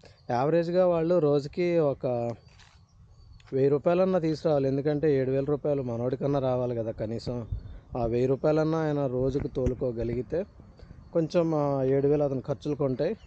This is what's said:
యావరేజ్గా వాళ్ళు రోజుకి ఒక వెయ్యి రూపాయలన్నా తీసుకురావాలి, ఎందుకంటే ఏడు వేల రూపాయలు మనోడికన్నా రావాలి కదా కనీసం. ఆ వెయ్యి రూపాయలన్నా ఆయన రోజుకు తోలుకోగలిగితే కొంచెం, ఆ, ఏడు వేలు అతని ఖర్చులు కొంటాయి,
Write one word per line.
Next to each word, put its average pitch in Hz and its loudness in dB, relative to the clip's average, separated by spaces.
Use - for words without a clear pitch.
యావరేజ్గా 165 2
వాళ్ళు 175 2
రోజుకి 151 2
ఒక 143 0
వెయ్యి 135 4
రూపాయలన్నా 175 2
తీసుకురావాలి, 151 0
ఎందుకంటే 143 2
ఏడు 131 2
వేల 135 0
రూపాయలు 143 0
మనోడికన్నా 127 -2
రావాలి 127 0
కదా 113 -4
కనీసం. 117 -6
ఆ 120 -2
వెయ్యి 120 0
రూపాయలన్నా 156 0
ఆయన 151 -2
రోజుకు 131 -2
తోలుకోగలిగితే 123 -4
కొంచెం, 165 0
ఆ, 143 0
ఏడు 135 2
వేలు 147 2
అతని 135 -2
ఖర్చులు 143 -4
కొంటాయి, 143 -2